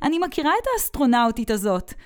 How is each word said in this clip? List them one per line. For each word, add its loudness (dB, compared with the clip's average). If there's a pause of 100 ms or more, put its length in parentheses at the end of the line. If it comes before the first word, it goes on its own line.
אני 0
מכירה 0 (100)
את -4
האסטרונאוטית 0
הזאת!" -2 (120)